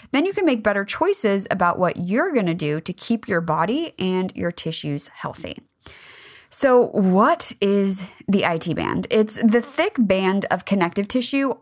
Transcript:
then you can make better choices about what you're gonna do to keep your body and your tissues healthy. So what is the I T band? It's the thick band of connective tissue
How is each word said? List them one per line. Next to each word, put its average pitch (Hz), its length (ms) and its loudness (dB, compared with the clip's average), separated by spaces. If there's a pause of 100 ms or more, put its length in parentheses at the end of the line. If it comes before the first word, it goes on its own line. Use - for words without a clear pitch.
(100)
then 294 160 2
you 392 60 -2
can 392 120 0
make 240 200 2
better 202 200 0
choices 208 640 0
about 180 300 0
what 180 180 0
you're 240 360 -2
gonna 185 220 0
do 151 260 -2
to 180 120 -6
keep - 360 -4
your 175 120 0
body 170 600 -2
and 185 360 0
your 175 140 -4
tissues 151 580 -6
healthy. - 500 -12 (920)
So 247 420 4
what 202 680 4
is 196 460 2 (200)
the 196 200 2
I 170 100 0
T 160 160 -4
band? - 380 -4
It's 214 320 2
the 233 180 4
thick 330 380 -4
band 190 520 2
of 180 140 -2
connective 196 420 0
tissue 254 560 0